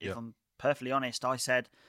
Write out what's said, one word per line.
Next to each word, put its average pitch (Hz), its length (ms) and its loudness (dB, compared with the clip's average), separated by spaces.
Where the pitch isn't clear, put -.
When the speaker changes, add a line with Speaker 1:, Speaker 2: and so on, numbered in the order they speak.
Speaker 1:
if 98 80 -6
Speaker 2:
Yeah. 95 80 -4
Speaker 1:
I'm 117 180 -8
perfectly 127 340 0
honest. 131 320 0
I 131 120 2
said 127 320 2